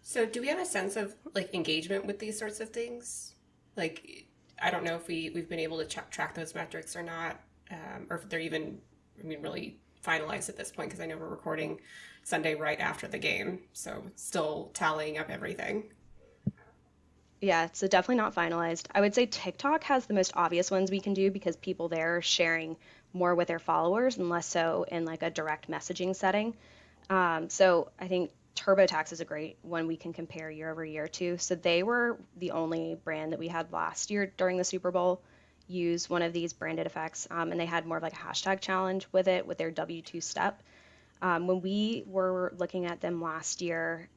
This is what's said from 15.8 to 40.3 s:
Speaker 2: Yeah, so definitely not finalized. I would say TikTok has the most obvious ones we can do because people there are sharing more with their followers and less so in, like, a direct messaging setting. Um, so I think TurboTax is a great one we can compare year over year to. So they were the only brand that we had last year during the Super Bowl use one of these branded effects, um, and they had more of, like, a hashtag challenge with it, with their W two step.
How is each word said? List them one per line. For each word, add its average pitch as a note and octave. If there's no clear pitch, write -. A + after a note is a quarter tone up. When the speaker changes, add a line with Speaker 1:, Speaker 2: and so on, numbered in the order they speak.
Speaker 2:
Yeah, E3+
so -
definitely F#3+
not G#3+
finalized. E3+
I G3+
would G#3
say A#3+
TikTok C#4
has C4
the -
most F#3+
obvious F3
ones F#3+
we F#3+
can G3+
do F#3+
because F#3+
people E3+
there E3
are F3
sharing E3
more F3+
with F3
their E3
followers F#3+
and F3+
less E3+
so E3
in, E3
like, D#3+
a E3
direct D#3
messaging F3+
setting. G#3
Um, F3
so F3+
I F#3
think F3+
TurboTax F3+
is E3
a E3
great D#3
one E3
we E3
can E3+
compare D#3+
year D#3
over D#3+
year D#3
to. F3
So -
they E3+
were A#3+
the F3+
only E3
brand D#3
that D3+
we E3
had E3+
last -
year G3+
during F#3
the F3+
Super F#3
Bowl F3+
use E3+
one F3
of E3+
these E3+
branded D#3+
effects, E3
um, E3+
and E3+
they E3+
had E3+
more E3
of, E3
like, D#3+
a -
hashtag F#3+
challenge F#3+
with F#3
it, F3+
with F3
their E3
W D#3+
two E3
step. F#3+